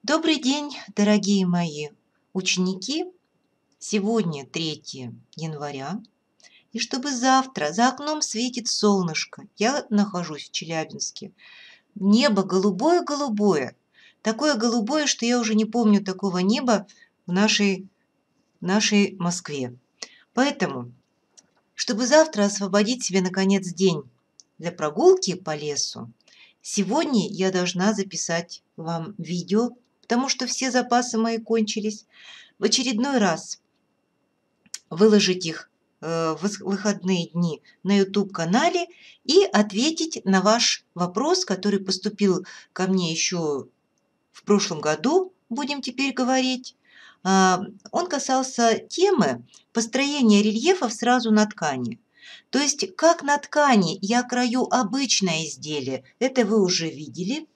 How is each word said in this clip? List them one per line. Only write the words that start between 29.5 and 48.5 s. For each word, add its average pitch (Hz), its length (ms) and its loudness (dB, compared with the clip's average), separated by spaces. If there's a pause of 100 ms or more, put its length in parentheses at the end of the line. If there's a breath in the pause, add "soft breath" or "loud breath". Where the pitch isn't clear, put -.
потому 247 260 -2
что 262 200 -4
все 262 220 -4
запасы 247 480 0
мои 226 200 0
кончились. 220 680 -2 (540 loud breath)
В - 60 -2
очередной 262 540 0
раз 175 420 0 (1300)
выложить 180 560 4
их, - 260 -10 (300)
э, 165 340 -2
в 151 80 -10
выс-, 202 180 -4
выходные 190 680 -2
дни 170 320 -2 (220 soft breath)
на 202 160 4
YouTube-канале 202 880 0 (360 loud breath)
и 370 220 6
ответить 233 800 0
на 190 160 4
ваш 226 420 2 (100)
вопрос, 226 520 -2
который 196 340 0
поступил 190 680 -2 (280 loud breath)
ко 185 140 -2
мне 185 240 0
еще 165 580 -4 (640)
в - 100 -20
прошлом 196 380 2
году, 233 520 2 (160)
будем 277 320 -4
теперь 269 320 -4
говорить. 254 600 0 (480 soft breath)
А, 185 380 4 (300)
он 359 160 -2
касался 262 720 0